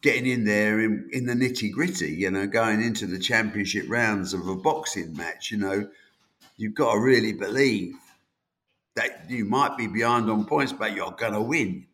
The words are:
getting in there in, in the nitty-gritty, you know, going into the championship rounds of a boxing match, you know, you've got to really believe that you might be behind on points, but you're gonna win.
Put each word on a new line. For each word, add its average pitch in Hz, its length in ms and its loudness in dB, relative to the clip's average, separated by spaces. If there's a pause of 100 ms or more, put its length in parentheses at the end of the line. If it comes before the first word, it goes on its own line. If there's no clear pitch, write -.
getting 127 240 2
in 123 200 0
there 107 340 4
in, 110 320 0
in 127 140 -2
the 123 80 0
nitty-gritty, 120 800 -2
you 92 200 -2
know, 98 160 -2
going 110 340 2
into 113 260 -2
the 92 120 -4
championship 104 720 -2
rounds 104 440 0
of 90 140 -4
a 95 80 -2
boxing 85 600 -2
match, 82 340 -8
you 107 60 -4
know, 101 320 0 (680)
you've 107 200 -6
got 120 180 4
to 104 60 2
really 113 340 4
believe 104 640 0 (1000)
that 127 340 -4
you 117 160 -2
might 123 320 2
be 117 80 -2
behind 113 440 2
on 107 160 2
points, 139 280 0
but 107 220 -4
you're 87 160 -4
gonna 107 300 -2
win. 120 520 -2